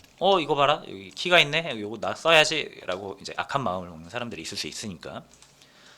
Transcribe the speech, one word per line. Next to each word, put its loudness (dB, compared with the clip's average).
"어, 4
이거 0
봐라. 4
여기 -14
키가 4
있네. -2
요거 -8
나 -2
써야지"라고 2
이제 -12
악한 -2
마음을 -4
먹는 -16
사람들이 -8
있을 -10
수 -8
있으니까, -12